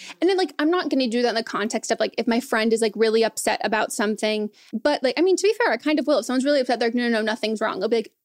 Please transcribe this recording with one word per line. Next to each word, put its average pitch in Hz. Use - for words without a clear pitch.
And 330
then, 392
like, 349
I'm 302
not 349
gonna 262
do 233
that 240
in 226
the 226
context 214
of, 226
like, 208
if 233
my 233
friend 220
is, 226
like, 220
really 220
upset -
about 214
something. 214
But, 294
like, 262
I 294
mean, 370
to -
be 427
fair, 427
I 220
kind 302
of 262
will. 285
If 233
someone's 247
really 285
upset, 247
they're 233
like, 233
"No, 240
no, 240
no, 226
nothing's 220
wrong." -
I'll 226
be 233
like, 226